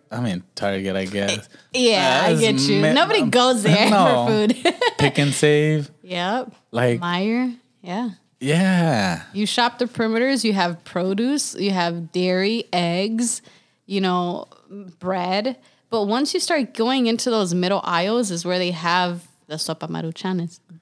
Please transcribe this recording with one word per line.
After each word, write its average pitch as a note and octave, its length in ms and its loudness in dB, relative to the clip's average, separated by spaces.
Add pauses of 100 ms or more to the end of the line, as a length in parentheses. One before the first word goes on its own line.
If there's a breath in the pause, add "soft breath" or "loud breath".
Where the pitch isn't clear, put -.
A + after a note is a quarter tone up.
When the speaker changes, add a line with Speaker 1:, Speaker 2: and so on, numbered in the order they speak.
(100)
Speaker 1:
I B2 100 -8
mean, F2+ 220 -4 (120)
Target, F#2+ 420 -4
I F#2+ 80 -2
guess. G2+ 440 -4 (240 loud breath)
Speaker 2:
Yeah, F#3+ 520 2
I - 100 4
Speaker 1:
That's D#3 60 2
Speaker 2:
get - 340 2
you. - 80 4
Speaker 1:
me- - 100 4
Speaker 2:
Nobody F4 300 2
Speaker 1:
um, A3+ 80 0
Speaker 2:
goes B3 320 4
there G#3 280 4
Speaker 1:
no. D3+ 360 4
Speaker 2:
for A#2 60 2 (220)
food. F4 200 0 (120)
<laughs> - 120 0
Speaker 1:
Pick C#3+ 200 2
and C#3+ 160 2
Save. D3+ 560 2 (120)
Speaker 2:
Yep. F#3 500 -4 (180)
Speaker 1:
Like B2 300 2
Speaker 2:
Meijer. A3 560 -2 (260)
Yeah. G3+ 280 -6 (300)
Speaker 1:
Yeah. D3+ 840 2 (100)
Speaker 2:
You G3+ 140 -2
shop B3 320 0
the B3+ 80 0
perimeters. A3+ 580 0
You A3 100 0
have F3 300 -2
produce. G#3 680 -2
You G3 180 -2
have E3+ 400 -2
dairy, F#3 600 -2
eggs, G3 720 -2 (440 soft breath)
you G3 140 -4
know, F3+ 460 -2 (520)
bread. F#3+ 580 -4 (340 soft breath)
But A3 140 0
once A#3+ 300 0
you F#4 60 -2
start D4 340 -2
going B3 320 0
into A3+ 240 -2
those G3 240 0
middle F3+ 300 0
aisles G3 460 0
is E3+ 140 -6
where F3+ 140 -2
they F3+ 140 0
have F3 540 0 (200)
the D#3 100 -10
sopa D#3+ 320 -6
maruchan E3 540 -6
is E3+ 160 -10 (240)